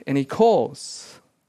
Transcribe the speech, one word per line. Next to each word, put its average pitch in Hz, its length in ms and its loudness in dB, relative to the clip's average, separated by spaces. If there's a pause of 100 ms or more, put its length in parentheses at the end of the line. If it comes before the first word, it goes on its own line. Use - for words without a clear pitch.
and 139 120 -2
he 139 80 0
calls. - 920 0 (300)